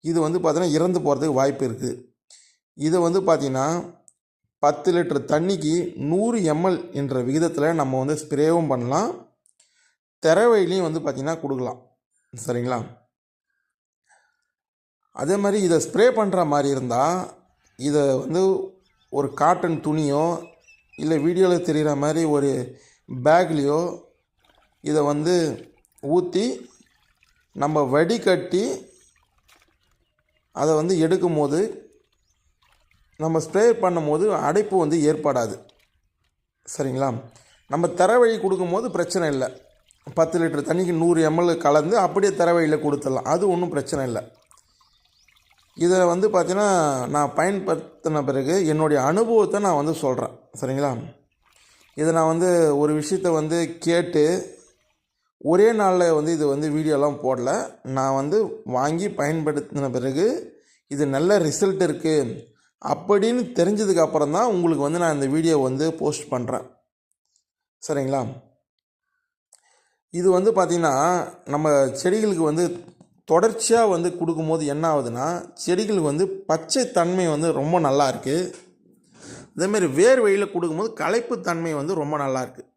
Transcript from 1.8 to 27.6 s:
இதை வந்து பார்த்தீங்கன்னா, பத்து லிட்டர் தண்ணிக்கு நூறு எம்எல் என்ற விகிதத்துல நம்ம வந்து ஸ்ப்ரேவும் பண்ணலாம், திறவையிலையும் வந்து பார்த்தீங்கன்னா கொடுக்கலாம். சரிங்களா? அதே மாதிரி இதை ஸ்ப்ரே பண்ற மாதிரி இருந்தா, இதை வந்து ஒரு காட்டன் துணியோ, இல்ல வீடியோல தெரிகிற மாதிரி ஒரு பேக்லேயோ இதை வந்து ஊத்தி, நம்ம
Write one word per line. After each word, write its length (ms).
இதை 260
வந்து 200
பார்த்தீங்கன்னா, 760
பத்து 340
லிட்டர் 320
தண்ணிக்கு 720
நூறு 440
எம்எல் 520
என்ற 300
விகிதத்துல 520
நம்ம 240
வந்து 160
ஸ்ப்ரேவும் 540
பண்ணலாம், 420
திறவையிலையும் 680
வந்து 80
பார்த்தீங்கன்னா 400
கொடுக்கலாம். 420
சரிங்களா? 320
அதே 240
மாதிரி 260
இதை 160
ஸ்ப்ரே 320
பண்ற 340
மாதிரி 240
இருந்தா, 360
இதை 400
வந்து 560
ஒரு 240
காட்டன் 460
துணியோ, 440
இல்ல 200
வீடியோல 460
தெரிகிற 320
மாதிரி 300
ஒரு 540
பேக்லேயோ 840
இதை 220
வந்து 320
ஊத்தி, 680
நம்ம 300